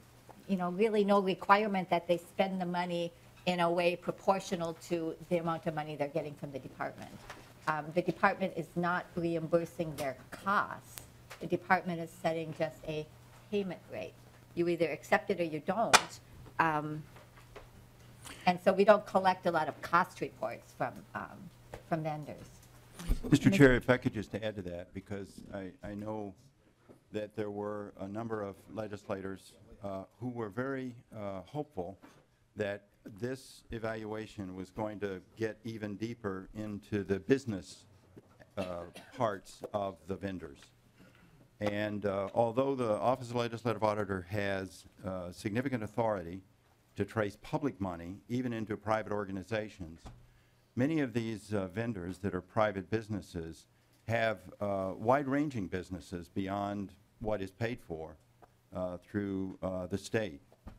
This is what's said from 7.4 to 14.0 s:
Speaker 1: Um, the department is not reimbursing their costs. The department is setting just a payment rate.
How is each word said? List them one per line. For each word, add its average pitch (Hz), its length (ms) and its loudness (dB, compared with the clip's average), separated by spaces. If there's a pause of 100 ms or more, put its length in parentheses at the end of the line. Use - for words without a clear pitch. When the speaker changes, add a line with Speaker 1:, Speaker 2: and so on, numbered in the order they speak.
Speaker 1:
Um, 151 280 0
the 180 80 4
department 190 520 2
is 156 120 -4 (100)
not 180 380 0
reimbursing 165 840 0
their 135 220 -4 (120)
costs. - 760 -2 (340)
The 180 60 -4
department 175 540 2
is 165 100 -8 (120)
setting 160 360 0
just 156 180 0 (100)
a 151 200 -4 (440)
payment 196 300 -2 (100)
rate. 117 220 -8 (420)